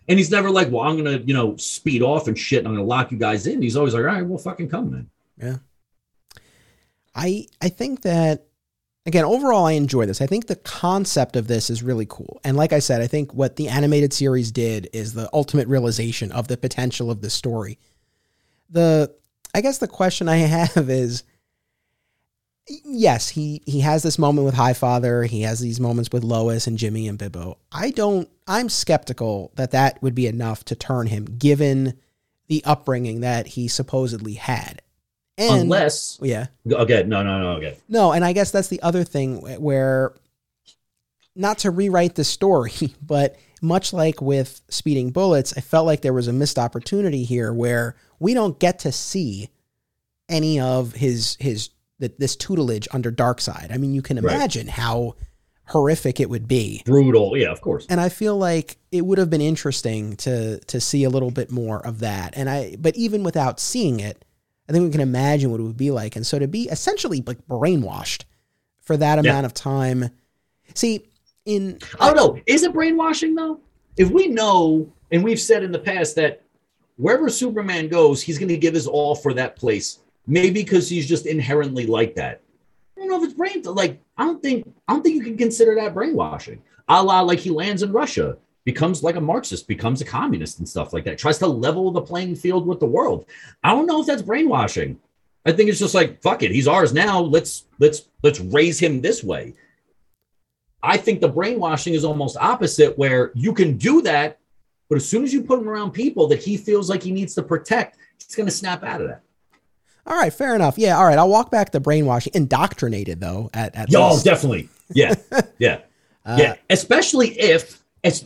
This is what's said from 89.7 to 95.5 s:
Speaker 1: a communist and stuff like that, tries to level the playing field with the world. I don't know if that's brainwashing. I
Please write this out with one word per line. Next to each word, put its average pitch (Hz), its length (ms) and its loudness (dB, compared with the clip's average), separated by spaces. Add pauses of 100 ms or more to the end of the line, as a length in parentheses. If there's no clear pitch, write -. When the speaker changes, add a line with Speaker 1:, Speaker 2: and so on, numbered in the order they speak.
Speaker 1:
a - 20 -6
communist 123 540 -4
and 85 100 -8
stuff - 240 -8
like 82 140 -6
that, - 100 -8
tries 151 220 0
to 185 80 0
level 156 440 0
the 170 120 -4
playing 175 340 -6
field 180 300 -2
with 180 120 -4
the 151 80 0
world. 170 380 0 (400)
I - 60 4
don't 285 160 4
know 311 160 0
if - 40 -2
that's 277 140 0
brainwashing. 190 800 -2 (480)
I 160 60 4